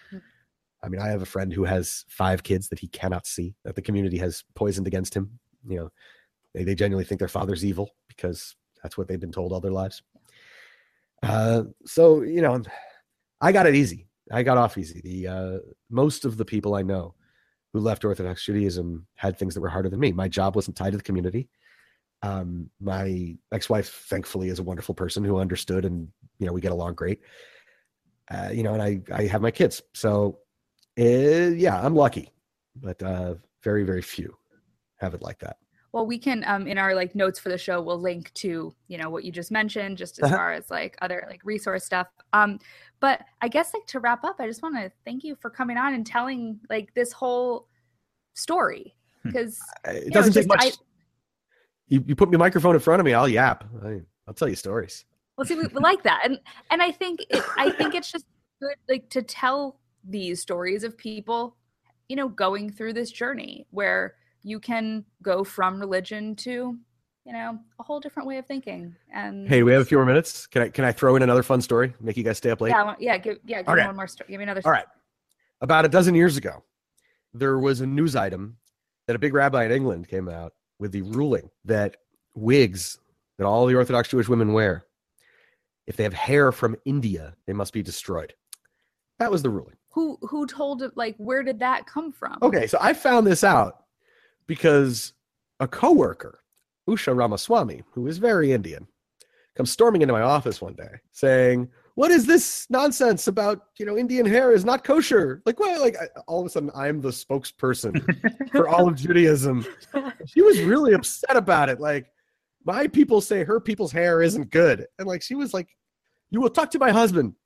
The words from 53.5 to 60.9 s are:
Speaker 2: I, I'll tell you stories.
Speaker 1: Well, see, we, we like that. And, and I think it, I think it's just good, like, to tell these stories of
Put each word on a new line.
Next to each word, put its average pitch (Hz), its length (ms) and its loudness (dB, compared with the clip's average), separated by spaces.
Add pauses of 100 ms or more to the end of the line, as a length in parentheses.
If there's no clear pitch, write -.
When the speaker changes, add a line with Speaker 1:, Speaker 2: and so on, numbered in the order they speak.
Speaker 2:
I, 104 160 -10 (260)
I'll 107 80 -18
tell 151 140 -2
you 95 80 -4
stories. - 480 -8 (340)
Speaker 1:
Well, 269 80 -4
see, 339 80 -4
we, 320 140 -4
we 277 120 -6
like 370 220 2
that. 165 220 0
And, 254 160 -2 (300)
and 339 120 2
I 359 80 2
think 359 300 -8 (100)
it, - 140 0 (120)
I 311 140 2
think 311 240 -2
it's 349 160 -6
just - 160 -12 (340)
good, 277 140 -8 (140)
like, 262 220 -4
to 254 120 -4
tell 269 560 -4 (240)
these 185 400 -8
stories 185 400 -4
of 226 160 -10